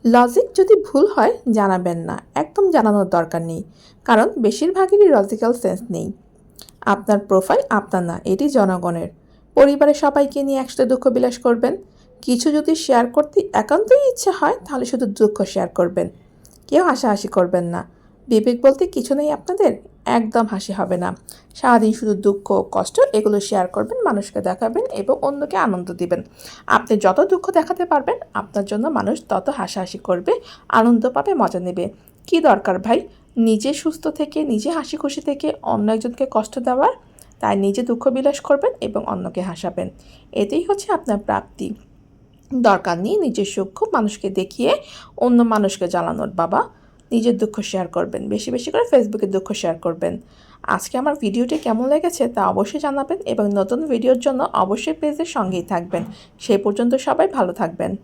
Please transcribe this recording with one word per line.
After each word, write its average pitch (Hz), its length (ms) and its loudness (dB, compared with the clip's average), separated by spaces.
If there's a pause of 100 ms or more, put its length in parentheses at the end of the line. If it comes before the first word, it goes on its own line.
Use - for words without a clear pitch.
লজিক 240 380 4 (100)
যদি 381 200 6
ভুল 320 320 4
হয় 403 260 2 (180)
জানাবেন 185 480 2
না, 165 240 -8 (120)
একদম 339 360 0
জানানোর 208 380 4
দরকার 170 340 0
নেই, 165 200 -8 (420)
কারণ 233 240 4 (100)
বেশিরভাগেরই 381 720 4
লজিক্যাল 226 440 2
সেন্স 196 280 -2 (100)
নেই। 185 220 -6 (680)
আপনার 202 380 0
প্রোফাইল 190 420 2 (100)
আপনার 196 320 0
না, 170 220 -6
এটি 196 240 0
জনগণের। 180 600 0 (460)
পরিবারের 285 400 6
সবাইকে 285 480 0
নিয়ে 269 160 -2
একসাথে 262 260 -2
দুঃখ 254 240 0
বিলাস 247 300 0
করবেন। 254 380 0 (460)
কিছু 254 300 0
যদি 302 220 2
শেয়ার 247 320 0
করতে 294 460 0
একান্তই 440 580 4
ইচ্ছে 494 200 0
হয়, 359 240 0 (140)
তাহলে 254 160 -4
শুধু 240 220 -2
দুঃখ 208 380 0
শেয়ার 185 240 -4
করবেন, 180 400 -2 (600)
কেউ 320 160 4
হাসাহাসি 240 440 0
করবেন 180 360 0
না। 175 320 -8 (320)
বিবেক 240 340 2
বলতে 269 240 4
কিছু 277 280 -4
নেই 294 160 0
আপনাদের, 359 460 0 (280)
একদম 233 420 0
হাসি 220 260 -8
হবে 185 240 -4
না। 180 200 -6 (380)
সারাদিন 240 380 4
শুধু 214 220 -2
দুঃখ, 202 580 0
কষ্ট 190 280 -2 (120)
এগুলো 214 280 2
শেয়ার 196 260 -2
করবেন, 220 380 -4
মানুষকে 208 360 -2
দেখাবেন 220 460 -2
এবং 220 360 -2
অন্যকে 285 340 -4
আনন্দ 185 380 -2
দিবেন। 175 280 -4 (440)
আপনি - 300 2
যত 196 240 2
দুঃখ 381 300 0
দেখাতে 349 340 0
পারবেন, 330 340 0 (160)
আপনার 202 300 -4
জন্য 214 240 -4
মানুষ 208 400 -2
তত 190 200 -2
হাসাহাসি 190 500 -6
করবে, 180 340 -2 (360)
আনন্দ 233 420 4
পাবে, 277 240 0
মজা 202 260 0
নেবে। 180 280 -6 (380)
কি 330 140 0
দরকার 202 380 2
ভাই, 226 300 0 (280)
নিজে 226 380 2
সুস্থ 320 340 -4
থেকে, 302 360 -4
নিজে 233 260 -2
হাসি 320 260 -6
খুশি 285 240 -6
থেকে 294 320 -4 (100)
অন্য 214 300 0
একজনকে 240 380 -4
কষ্ট 214 280 -4
দেওয়ার? 254 340 0 (480)
তাই 208 160 2
নিজে 196 260 0
দুঃখ 240 260 0
বিলাস 269 320 0
করবেন 285 400 0
এবং - 260 -6
অন্যকে 180 340 -6
হাসাবেন, 180 500 -8 (420)
এতেই 262 320 -2
হচ্ছে 403 280 -2
আপনার 226 260 -2
প্রাপ্তি। - 560 -6 (800)
দরকার 196 440 2
নেই 240 180 -2
নিজের 240 280 0
সুখ 196 480 -6
মানুষকে 214 380 -2
দেখিয়ে 202 460 -2 (400)
অন্য 240 260 4
মানুষকে 208 460 0
জ্বালানোর। 170 420 -4
বাবা, 170 380 -2 (440)
নিজের 233 260 2
দুঃখ 214 220 -2
শেয়ার 185 280 -4
করবেন, 180 400 -4
বেশি 214 220 -4
বেশি 240 200 -6
করে 466 260 2
Facebook-এ 214 300 2
দুঃখ 190 260 -4
শেয়ার 170 260 -4
করবেন। 170 420 -4 (420)
আজকে - 360 -4
আমার 285 220 -2
ভিডিওটি 240 380 -2
কেমন 240 300 -2
লেগেছে 320 400 0
তা 208 200 0
অবশ্যই 202 320 -2
জানাবেন 254 460 -4
এবং 208 280 0
নতুন 220 320 -2
ভিডিওর 254 320 2
জন্য 262 340 -2
অবশ্যই 214 400 0
পেজের 302 320 -4
সঙ্গেই 190 380 -4
থাকবেন। 175 420 -4 (340)
সেই 202 200 0
পর্যন্ত 240 360 0
সবাই 311 340 0
ভালো 214 240 -2
থাকবেন। 175 520 -4